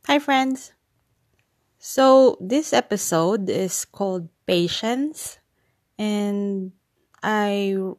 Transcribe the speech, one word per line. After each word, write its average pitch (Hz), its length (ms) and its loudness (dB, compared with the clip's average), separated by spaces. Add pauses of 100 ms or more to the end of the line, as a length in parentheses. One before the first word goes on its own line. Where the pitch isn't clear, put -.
Hi, 285 100 2
friends. 262 540 -2 (1040)
So, 262 640 6
this 247 320 -2
episode 196 800 0
is 185 320 -4
called 185 480 -6 (160)
Patience, 220 880 -2 (640)
and 202 720 -4 (500)
I 202 540 0 (220)